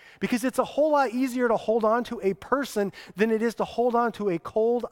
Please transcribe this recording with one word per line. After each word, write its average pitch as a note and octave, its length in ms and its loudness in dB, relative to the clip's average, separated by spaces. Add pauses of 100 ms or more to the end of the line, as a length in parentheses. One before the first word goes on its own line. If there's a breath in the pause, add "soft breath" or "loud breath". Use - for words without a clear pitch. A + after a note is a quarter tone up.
(180 loud breath)
because G#3 240 -2
it's B3+ 160 -2
a A#3 60 4
whole D4+ 260 0
lot C#4 200 2
easier B3 360 0
to A3+ 100 4
hold A3 280 0
on A3+ 200 2
to A#3 200 -10
a G3 100 2
person G#3+ 580 -2 (220 loud breath)
than A3 160 2
it A3 100 2
is A3+ 140 0
to G3+ 100 -4
hold A#3 300 0
on A#3 180 2
to G#3 160 -4
a E3+ 120 0
cold A#3 520 0